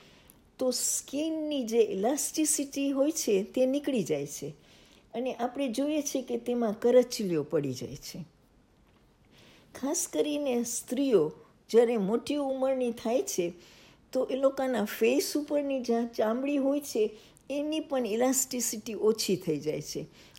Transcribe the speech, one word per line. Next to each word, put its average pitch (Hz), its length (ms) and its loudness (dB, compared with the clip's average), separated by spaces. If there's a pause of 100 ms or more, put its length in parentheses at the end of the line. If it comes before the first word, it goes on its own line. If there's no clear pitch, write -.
(580)
તો 254 120 0
સ્કિનની 302 920 -2
જે 220 140 0
ઇલાસ્ટિસિટી 277 1120 0
હોય 277 200 2
છે 208 320 0
તે 254 240 0
નીકળી 269 360 0
જાય 147 240 -2
છે, 143 280 -10 (600)
અને 240 200 -4
આપણે 262 340 -2
જોઈએ 285 340 0
છીએ 277 200 -2
કે 240 160 -4
તેમાં 233 420 -2
કરચલીઓ 233 600 4
પડી 143 300 -2
જાય 123 240 -10
છે. - 280 -12 (1600)
ખાસ 285 280 -2
કરીને 294 540 0
સ્ત્રીઓ 233 680 2 (380)
જ્યારે 233 260 6
મોટી 233 400 0
ઉંમરની 262 560 0
થાય 233 300 0
છે, 175 300 -2 (600)
તો 254 120 2
એ 254 120 -2
લોકોના 262 480 0
ફેસ 240 520 0
ઉપરની 294 440 -2
જ્યાં 233 280 0
ચામડી 254 480 -2
હોય 277 240 2
છે, 214 300 -2 (400)
એની 302 300 -2
પણ 269 260 -2
ઇલાસ્ટિસિટી 233 880 -2
ઓછી 208 420 2
થઈ 156 220 -2
જાય 151 240 -4
છે 151 240 -8 (320)